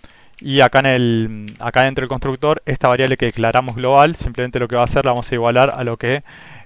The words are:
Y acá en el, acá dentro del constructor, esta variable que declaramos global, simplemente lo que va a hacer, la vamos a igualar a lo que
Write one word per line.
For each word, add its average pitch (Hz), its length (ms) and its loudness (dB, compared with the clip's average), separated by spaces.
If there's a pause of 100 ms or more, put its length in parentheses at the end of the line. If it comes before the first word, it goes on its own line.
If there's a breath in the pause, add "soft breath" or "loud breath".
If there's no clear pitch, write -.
(420 soft breath)
Y 139 200 0
acá 127 180 4
en 135 60 0
el, 113 720 -2
acá 120 240 0
dentro 135 200 -2
del 123 60 -8
constructor, 135 560 -2
esta 135 220 -2
variable 127 300 2
que 123 80 -2
declaramos 117 500 -2
global, 139 400 4
simplemente 127 440 -6
lo 120 80 -2
que 120 80 -8
va 120 60 2
a 120 40 4
hacer, 135 200 -2
la 127 60 2
vamos 120 200 -4
a 123 40 -2
igualar 120 380 2
a 131 100 -8
lo 117 140 -6
que 131 260 -4 (420 loud breath)